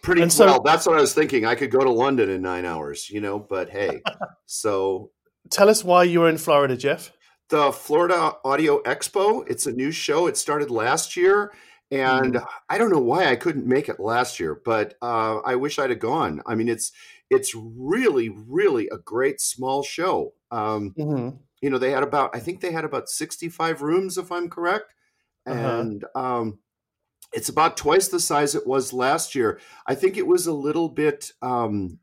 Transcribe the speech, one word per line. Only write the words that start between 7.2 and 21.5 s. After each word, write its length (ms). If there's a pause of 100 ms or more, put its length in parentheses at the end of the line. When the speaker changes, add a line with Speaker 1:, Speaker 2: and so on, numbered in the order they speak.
Speaker 1:
The 220
Florida 600 (100)
Audio 400
Expo. 640
It's 200
a 40
new 200
show. 360
It 100
started 340
last 460
year, 360 (380)
and 440
Speaker 2:
Mm-hmm. 100 (240)
Speaker 1:
I 100
don't 120
know 80
why 280
I 80
couldn't 320
make 220
it 100
last 400
year, 260
but, 380
uh, 360
I 160
wish 220
I'd 140
have 80
gone. 480
I 80
mean, 140
it's, 220 (380)
it's 260
really, 720
really 600
a 80
great 420
small 440
show. 500 (160)
Um, 480
Speaker 2:
Mm-hmm. 400 (240)